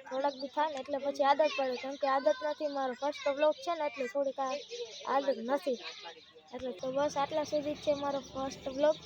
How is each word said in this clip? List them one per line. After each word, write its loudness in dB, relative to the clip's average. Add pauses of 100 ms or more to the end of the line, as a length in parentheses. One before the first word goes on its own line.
થોડાક 0
દી -8
થાય 2
ને -6
એટલે -4
પછી 2
આદત 6
પડે, 0
કેમ -6
કે 0
આદત 4
નથી. -2
મારો -2
ફર્સ્ટ -4
વ્લોગ 4
છે -2
ને, -2
એટલે -4
થોડીક -2
આ -2 (600)
આદત 2 (100)
નથી. 0 (720)
એટલે -6
તો -8
બસ 0
આટલા 0
સુધી -2
જ -14
છે 4
મારો -2
ફર્સ્ટ -8 (120)
વ્લોગ. 6